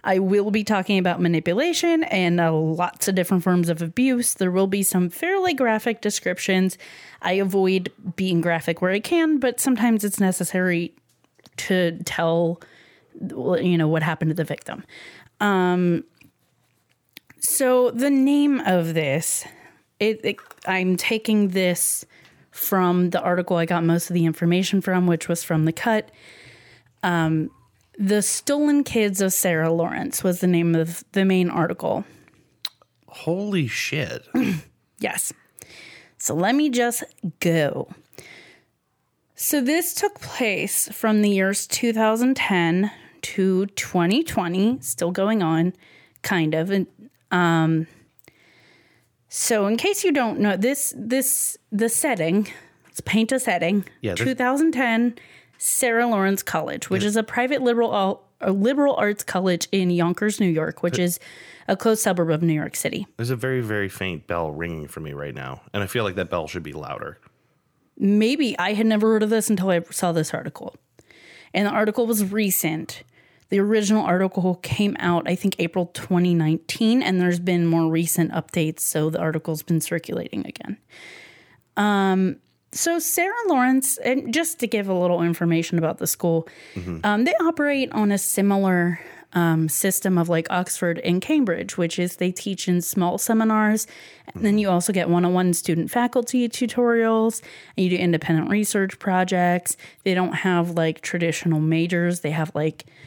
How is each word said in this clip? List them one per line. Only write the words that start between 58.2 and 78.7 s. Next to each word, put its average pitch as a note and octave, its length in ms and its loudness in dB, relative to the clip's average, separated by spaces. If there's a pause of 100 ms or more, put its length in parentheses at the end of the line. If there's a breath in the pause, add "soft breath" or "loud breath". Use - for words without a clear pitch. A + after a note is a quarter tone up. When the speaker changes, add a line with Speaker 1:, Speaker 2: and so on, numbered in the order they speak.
Speaker 1:
a - 120 0
liberal C4 440 2
arts G#3 260 0
college F3+ 480 -2
in F#3+ 200 2
Yonkers, F3 500 0
New G3 100 4
York, D#3+ 320 -2
which F3 140 -2
Speaker 2:
Th- F3+ 100 0
Speaker 1:
is F3 140 -4 (500 loud breath)
a G3 60 2
close A3 240 2
suburb F3 300 0
of D#3 120 2
New E3 120 2
York D3+ 200 -4
City. - 320 -6 (120)
Speaker 2:
There's A#2 100 -4
a C3 80 -2
very, C3 240 -2
very G#2 300 -2
faint F2 360 -8
bell E2+ 240 -4
ringing D#2 380 -8
for - 120 -14
me D2+ 120 -10
right C#2+ 220 -10
now, C2 260 -12 (140)
and G2+ 80 -2
I G2 40 -4
feel A#2+ 160 -4
like G2 120 -4
that F2+ 160 -4
bell E2+ 160 -4
should E2 160 -8
be D2+ 100 -12
louder. D2 460 -12 (800)
Speaker 1:
Maybe. G#3+ 600 2
I F#3+ 140 -2
had G#3+ 140 0
never G#3+ 260 4
heard G#3+ 100 4
of G#3+ 60 0
this A3 220 0
until F#3+ 180 2
I F3 220 2
saw F3 220 -2
this D#3+ 200 -2
article. - 440 -10 (760 loud breath)
And G3+ 140 0
the G3+ 40 0
article G#3+ 360 0
was G#3+ 260 0
recent. F3+ 720 -2 (480 soft breath)
The G3 100 2
original G#3 440 2
article F#3 520 0
came - 440 -2
out, F3 280 0
I F3 60 0
think, F#3+ 240 -2
April F3 360 -2
twenty F3+ 400 0
nineteen, E3+ 680 2
and F#3 180 0
there's F3 200 2
been F3 260 2
more E3 240 2
recent E3 420 0
updates, D#3+ 480 -4